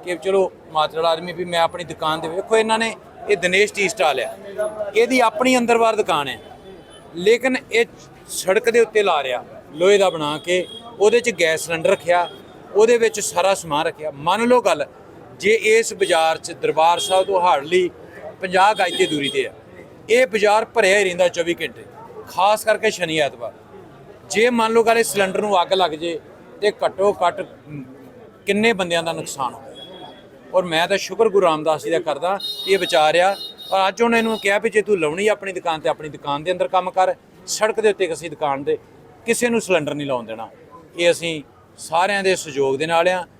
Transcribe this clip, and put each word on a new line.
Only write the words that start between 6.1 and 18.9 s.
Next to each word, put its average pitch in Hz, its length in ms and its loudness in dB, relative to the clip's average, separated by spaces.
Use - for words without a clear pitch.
ਹੈ, 120 120 -8
ਲੇਕਿਨ 233 420 2
ਇਹ 233 140 2
ਸੜਕ 196 400 0
ਦੇ 233 100 4
ਉੱਤੇ 220 240 2
ਲਾ 160 200 0
ਰਿਹਾ 120 220 -4
ਲੋਹੇ 185 240 4
ਦਾ 190 120 4
ਬਣਾ 156 280 -4
ਕੇ, 180 300 -2
ਉਹਦੇ 220 200 4
'ਚ 226 220 -2
ਗੈਸ 160 200 2
ਸਿਲੰਡਰ 165 280 -2
ਰੱਖਿਆ, 175 400 0
ਉਹਦੇ 226 220 6
ਵਿੱਚ 220 220 0
ਸਾਰਾ 185 340 0
ਸਮਾਨ 165 320 -4
ਰੱਖਿਆ। 151 260 -8
ਮੰਨ 175 360 -2
ਲਓ 247 140 4
ਗੱਲ, 156 240 0
ਜੇ 202 120 2
ਇਸ 220 420 2
ਬਾਜ਼ਾਰ 165 440 2
'ਚ - 140 -14
ਦਰਬਾਰ 160 480 2
ਸਾਹਿਬ 190 280 0
ਤੋਂ 185 140 2
ਹਾਰਡਲੀ 170 480 2
ਪੰਜਾਹ 190 320 4
ਗਜ 180 240 -2